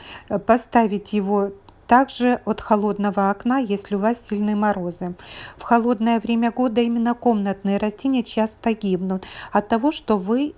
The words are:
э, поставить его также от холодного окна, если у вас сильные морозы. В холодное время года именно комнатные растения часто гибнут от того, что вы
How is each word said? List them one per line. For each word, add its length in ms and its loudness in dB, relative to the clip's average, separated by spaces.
э, 100 -2
поставить 760 2
его 380 0
также 580 4
от 160 -2
холодного 720 0
окна, 280 0
если 360 -4
у 40 0
вас 300 -2
сильные 260 0
морозы. 600 -2
В 60 -18
холодное 580 2
время 320 0
года 300 0
именно 320 0
комнатные 640 0
растения 440 -2
часто 520 -2
гибнут 520 -2
от 180 0
того, 220 2
что 280 0
вы 400 -2